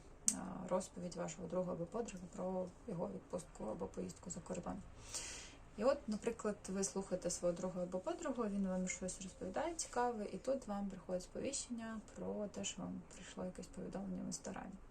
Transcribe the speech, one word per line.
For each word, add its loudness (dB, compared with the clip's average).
розповідь 2
вашого -2
друга 4
або 0
подруги -2
про 2
його 0
відпустку -4
або 0
поїздку -4
за -2
кордон. -2
І 2
от, 8
наприклад, 2
ви 4
слухаєте 2
свого 4
друга 0
або 0
подругу, 2
він 4
вам 4
щось -2
розповідає 0
цікаве, 2
і -4
тут 2
вам 2
приходить 0
сповіщення -2
про 0
те, -2
що -2
вам -2
прийшло -6
якесь -4
повідомлення -2
в -2
Інстаграмі. -4